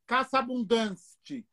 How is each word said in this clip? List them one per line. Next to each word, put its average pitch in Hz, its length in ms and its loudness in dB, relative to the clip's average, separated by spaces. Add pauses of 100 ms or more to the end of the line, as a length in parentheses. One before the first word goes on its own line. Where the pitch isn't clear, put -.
caça 262 320 0
abundante, 226 1160 -2